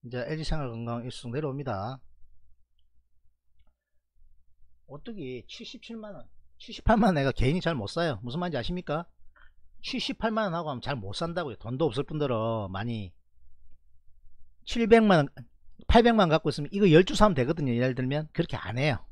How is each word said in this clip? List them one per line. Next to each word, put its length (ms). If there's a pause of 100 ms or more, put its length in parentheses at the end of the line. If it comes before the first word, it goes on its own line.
이제 240
엘지 160
생활건강 600
일수속 260
내려옵니다. 680 (2750)
오뚜기 640
칠십칠만 640
원, 160 (300)
칠십팔만 480
원 80
내가 160
개인이 280
잘 140
못 140
사요. 340
무슨 180
말인지 180
아십니까? 500 (760)
칠십팔만 600
원 100
하고 160
하면 140
잘 120
못 180
산다고요. 420
돈도 300
없을 180
뿐더러 680
많이. 440 (1500)
칠백만 520
원, 100 (600)
팔백만 380
원 40
갖고 200
있으면 220
이거 200
열 120
주 120
사면 180
되거든요. 400
예를 220
들면 360
그렇게 260
안 200
해요. 340